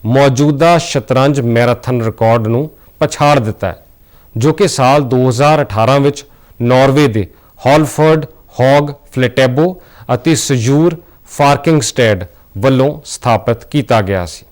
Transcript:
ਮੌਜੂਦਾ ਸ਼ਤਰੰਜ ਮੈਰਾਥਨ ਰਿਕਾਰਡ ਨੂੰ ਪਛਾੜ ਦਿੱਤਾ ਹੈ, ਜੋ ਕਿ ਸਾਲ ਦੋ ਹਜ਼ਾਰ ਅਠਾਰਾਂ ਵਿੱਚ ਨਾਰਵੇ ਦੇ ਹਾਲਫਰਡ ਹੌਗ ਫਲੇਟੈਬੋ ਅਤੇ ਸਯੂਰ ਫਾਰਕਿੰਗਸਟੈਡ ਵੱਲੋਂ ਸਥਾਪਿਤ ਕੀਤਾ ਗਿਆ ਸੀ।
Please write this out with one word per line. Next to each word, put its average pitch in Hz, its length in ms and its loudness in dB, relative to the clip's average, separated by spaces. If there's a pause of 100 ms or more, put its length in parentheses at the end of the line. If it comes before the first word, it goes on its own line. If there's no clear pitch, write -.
ਮੌਜੂਦਾ 143 720 2
ਸ਼ਤਰੰਜ 139 600 -2
ਮੈਰਾਥਨ 120 600 -2
ਰਿਕਾਰਡ 113 460 0
ਨੂੰ 131 220 -2 (320)
ਪਛਾੜ 147 380 0
ਦਿੱਤਾ 104 280 -6
ਹੈ, - 180 -10 (500)
ਜੋ 139 180 0
ਕਿ 190 140 0
ਸਾਲ 139 360 0
ਦੋ 127 260 0
ਹਜ਼ਾਰ 147 320 2
ਅਠਾਰਾਂ 127 380 0
ਵਿੱਚ 143 260 -2 (340)
ਨਾਰਵੇ 131 480 2
ਦੇ 104 180 -2 (340)
ਹਾਲਫਰਡ 156 640 0 (340)
ਹੌਗ 143 300 2 (220)
ਫਲੇਟੈਬੋ 131 680 -2 (320)
ਅਤੇ 156 220 0
ਸਯੂਰ 139 600 0 (340)
ਫਾਰਕਿੰਗਸਟੈਡ 139 920 0 (340)
ਵੱਲੋਂ 131 320 2 (160)
ਸਥਾਪਿਤ - 600 -4
ਕੀਤਾ 123 360 -2
ਗਿਆ 92 240 -4
ਸੀ। - 260 -16